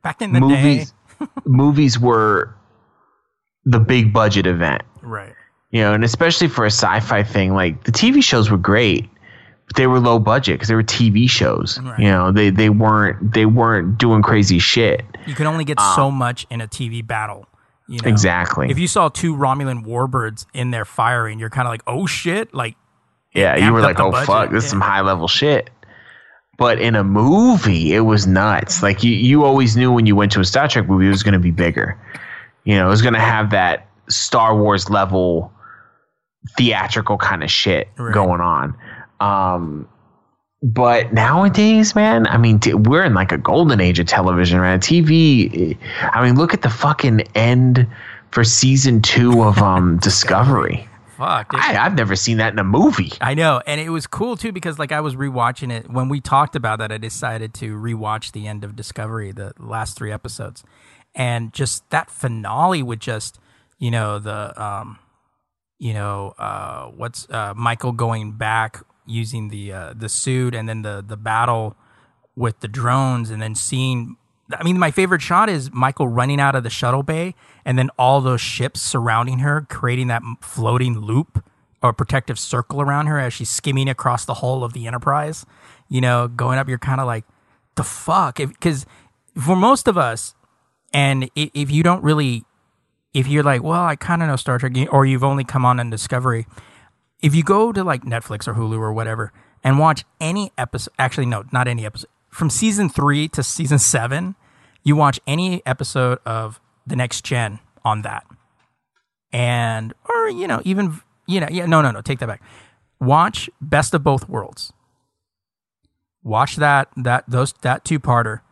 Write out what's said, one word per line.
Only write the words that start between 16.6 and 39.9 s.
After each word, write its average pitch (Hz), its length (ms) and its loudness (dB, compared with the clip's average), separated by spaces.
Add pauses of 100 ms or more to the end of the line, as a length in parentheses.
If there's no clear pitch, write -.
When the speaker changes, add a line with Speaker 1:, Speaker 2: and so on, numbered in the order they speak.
Speaker 1:
a 110 60 -10
T 123 200 -8
V 117 140 -8
battle. 107 460 -8 (400)
You 120 140 -10
know? 123 60 -2
Speaker 2:
Exactly. 90 640 0
Speaker 1:
If 135 80 -2
you 175 100 -2
saw 170 220 0
two 165 260 -4
Romulan 135 500 -2
warbirds 120 680 -4
in 123 160 -4
there 113 160 -4
firing, 113 540 -2
you're 113 100 -6
kinda 123 200 -4
like, 113 180 -8
"Oh 151 180 -4
shit!" - 480 -4
Like, 120 240 -8 (560)
Speaker 2:
Yeah, 90 220 4
you 76 80 4
Speaker 1:
amped 113 100 4
Speaker 2:
were 113 60 4
Speaker 1:
up 107 60 4
Speaker 2:
like, 90 120 2
Speaker 1:
the - 60 2
Speaker 2:
"Oh, 95 80 2
Speaker 1:
budget. - 160 -2
Speaker 2:
fuck, 104 240 2
this 110 140 0
is - 20 -6
Speaker 1:
Yeah. - 20 -6
Speaker 2:
some 98 120 -2
high 101 200 0
level 95 260 0
shit." 143 440 0 (840)
But 117 220 2
in 113 160 2
a 101 80 2
movie, 107 880 4
it 107 120 4
was 107 220 4
nuts. 95 540 2
Like, 101 220 0
you, 120 80 4
you 127 320 4
always 135 320 4
knew 127 160 4
when 117 140 4
you 104 100 6
went 101 180 4
to 104 60 2
a 95 60 4
Star 139 240 2
Trek 104 180 0
movie, 95 180 4
it 98 40 6
was 98 120 2
gonna 101 160 4
be 87 140 2
bigger. 85 460 -2 (680)
You 104 140 4
know, 92 100 4
it - 20 4
was 107 120 6
gonna 117 180 4
have 110 300 2
that 92 380 0 (200)
Star 113 480 2
Wars 104 340 2
level 92 600 0 (1080)
theatrical 107 600 0
kinda 82 300 -2
shit - 500 0
Speaker 1:
Right. 117 160 -6
Speaker 2:
going 92 280 2
on. 76 320 0 (460)
Um, 92 680 -2 (760)